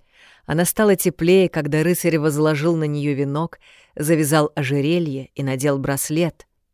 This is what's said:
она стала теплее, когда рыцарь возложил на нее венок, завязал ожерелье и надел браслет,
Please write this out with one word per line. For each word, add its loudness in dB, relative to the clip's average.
она 0
стала 2
теплее, 2
когда -2
рыцарь 0
возложил 0
на -2
нее -2
венок, -4
завязал 2
ожерелье -2
и -8
надел -2
браслет, -4